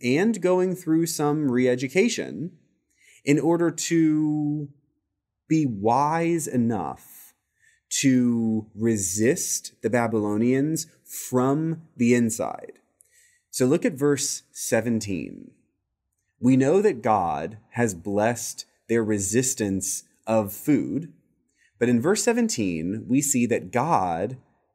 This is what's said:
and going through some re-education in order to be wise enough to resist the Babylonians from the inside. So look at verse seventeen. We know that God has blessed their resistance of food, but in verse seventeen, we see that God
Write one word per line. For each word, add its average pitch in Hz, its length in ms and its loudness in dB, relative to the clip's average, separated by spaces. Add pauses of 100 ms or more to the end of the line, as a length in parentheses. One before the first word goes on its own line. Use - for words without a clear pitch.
and 170 400 0
going 185 320 2
through 165 320 0
some 151 420 0
re-education 127 1000 0 (760)
in 147 140 4
order 165 320 2
to 151 960 0 (800)
be 156 160 2
wise 143 840 0
enough 113 840 -4 (560)
to 117 840 2
resist 110 1080 -2
the 117 80 -2
Babylonians 117 1000 0 (160)
from 147 800 -2 (140)
the 120 160 4
inside. 113 600 -2 (800)
So - 140 0
look 160 220 2
at 196 80 -2
verse 139 480 0 (100)
seventeen. 101 1000 -4 (840)
We 127 160 4
know 139 280 4
that 170 180 2
God 92 560 0 (140)
has 117 240 0
blessed 104 720 -2 (240)
their 113 120 2
resistance 104 1040 -2 (220)
of 107 260 0
food, 131 640 -2 (640)
but 120 100 2
in 123 100 4
verse 185 240 0
seventeen, 107 880 -2
we 135 140 2
see 120 240 0
that 104 260 -2
God 117 640 -2 (380)